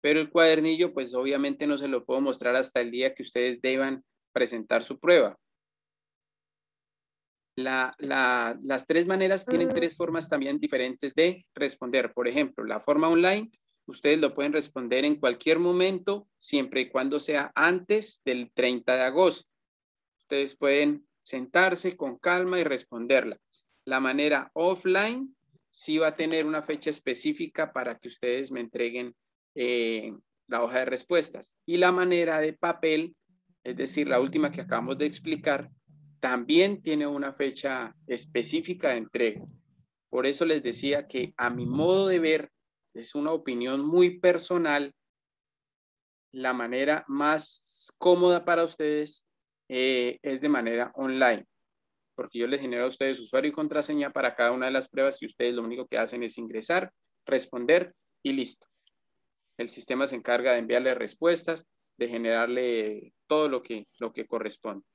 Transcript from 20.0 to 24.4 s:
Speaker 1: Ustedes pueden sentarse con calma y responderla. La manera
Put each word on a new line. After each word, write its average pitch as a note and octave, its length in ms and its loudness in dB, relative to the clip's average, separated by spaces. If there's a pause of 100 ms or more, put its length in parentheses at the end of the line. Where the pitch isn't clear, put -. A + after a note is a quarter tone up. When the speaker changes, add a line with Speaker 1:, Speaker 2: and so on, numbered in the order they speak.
Speaker 1:
Ustedes C#3 400 -4
pueden D3 500 2 (160)
sentarse F3 760 0
con B2+ 200 -8
calma F3+ 440 0
y D#3+ 40 2
responderla. B2 720 0 (480)
La C3 160 0
manera C#3 540 0